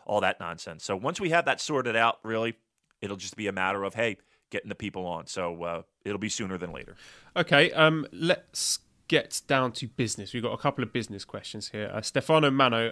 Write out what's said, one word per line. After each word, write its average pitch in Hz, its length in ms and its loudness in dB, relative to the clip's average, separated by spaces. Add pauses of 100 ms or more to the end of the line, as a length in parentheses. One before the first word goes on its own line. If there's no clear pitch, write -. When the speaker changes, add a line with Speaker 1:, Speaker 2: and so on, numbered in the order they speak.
Speaker 1:
all 104 160 2
that 95 200 2
nonsense. 85 420 -10
So 98 140 -4
once 151 240 -4
we 180 80 -2
have 165 160 4
that 131 160 0
sorted 123 340 -2
out, 113 280 4
really, 113 320 -2 (460)
it'll 101 140 -6
just - 220 -12
be 107 100 -4
a 98 60 -2
matter 98 320 0
of, 95 80 -6
hey, 113 240 0 (320)
getting - 180 -8
the 98 80 -8
people 92 320 -8
on. 82 180 -8
So, 87 380 -6
uh, 85 180 -4 (220)
it'll 101 160 -4
be 107 100 -4
sooner 95 280 -6
than 85 160 -8
later. 71 240 -14 (400)
Speaker 2:
Okay, 165 340 6
um, 156 400 4
let's - 680 -2 (280)
get - 400 0
down 131 240 2
to 120 160 -8
business. - 460 -4
We've 117 100 -6
got 110 100 -2
a 117 40 -6
couple 135 260 0
of 107 80 -6
business 104 340 -6
questions - 440 -10
here. 107 240 -6
Uh, 107 80 -4
Stefano 151 500 4
Mano 117 400 4